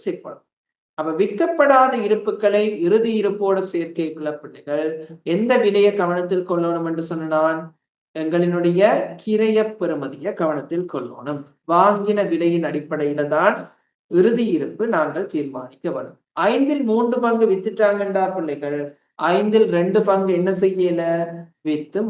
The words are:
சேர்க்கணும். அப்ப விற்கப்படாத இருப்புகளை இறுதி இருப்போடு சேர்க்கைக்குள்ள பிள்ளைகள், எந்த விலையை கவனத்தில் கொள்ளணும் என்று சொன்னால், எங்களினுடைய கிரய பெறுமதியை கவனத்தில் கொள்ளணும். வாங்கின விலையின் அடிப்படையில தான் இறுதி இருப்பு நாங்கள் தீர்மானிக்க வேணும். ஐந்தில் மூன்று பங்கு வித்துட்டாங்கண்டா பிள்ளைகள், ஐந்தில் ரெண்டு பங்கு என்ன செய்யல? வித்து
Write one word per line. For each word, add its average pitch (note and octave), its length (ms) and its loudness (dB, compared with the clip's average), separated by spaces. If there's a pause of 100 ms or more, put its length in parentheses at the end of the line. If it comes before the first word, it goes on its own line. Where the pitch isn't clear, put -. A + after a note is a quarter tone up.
சேர்க்கணும். - 420 -10 (520)
அப்ப D#3+ 120 -4 (100)
விற்கப்படாத C4 720 2 (140)
இருப்புகளை G#3 580 0 (220)
இறுதி A3+ 240 2 (100)
இருப்போடு G3 400 0 (140)
சேர்க்கைக்குள்ள E3 560 -4 (100)
பிள்ளைகள், D3+ 480 -6 (460)
எந்த A3+ 180 2 (140)
விலையை G3+ 340 6
கவனத்தில் F3+ 480 0
கொள்ளணும் E3+ 400 0
என்று E3 220 -4
சொன்னால், D#3+ 500 0 (600)
எங்களினுடைய F3 600 2 (400)
கிரய G#3+ 380 2 (200)
பெறுமதியை D3 520 -6 (100)
கவனத்தில் E3 520 -2
கொள்ளணும். B2+ 460 -8 (340)
வாங்கின G3+ 480 4 (100)
விலையின் E3+ 380 0
அடிப்படையில D3 560 -2 (100)
தான் F#3 220 4 (540)
இறுதி A3+ 360 2 (100)
இருப்பு D#3 280 -4 (100)
நாங்கள் D#3+ 400 -2
தீர்மானிக்க C3 600 -8
வேணும். - 220 -10 (360)
ஐந்தில் C#4 360 0
மூன்று A#3 360 2
பங்கு A3+ 280 2
வித்துட்டாங்கண்டா G3 720 0 (120)
பிள்ளைகள், D3 440 -4 (540)
ஐந்தில் G#3+ 420 4
ரெண்டு F#3+ 320 2
பங்கு F#3+ 300 2
என்ன F#3 140 0 (100)
செய்யல? F3+ 400 0 (680)
வித்து D3+ 420 -4